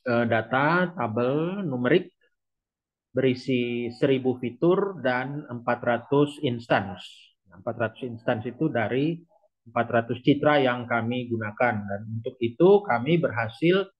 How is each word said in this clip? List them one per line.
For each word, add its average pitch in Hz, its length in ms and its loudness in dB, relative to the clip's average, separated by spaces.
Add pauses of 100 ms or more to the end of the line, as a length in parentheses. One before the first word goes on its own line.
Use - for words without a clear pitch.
eh, 120 240 0
data 131 720 2
tabel 131 640 -2
numerik 139 480 0 (1040)
berisi 123 760 -2 (100)
seribu 127 400 2
fitur 175 640 0
dan 135 400 -2
empat 120 380 -4
ratus 123 580 0
instance. 117 640 -2 (460)
Nah, 90 100 -20
empat 113 160 -6
ratus 110 320 -4
instance 117 400 -4
itu 143 240 -2
dari 127 480 0 (480)
empat 117 240 -2
ratus 117 320 0
citra 147 380 4
yang 123 260 0
kami 120 400 -2
gunakan. 110 460 0 (100)
Dan 101 160 -8 (160)
untuk 120 240 -8
itu 170 460 4
kami 135 340 2
berhasil 160 800 0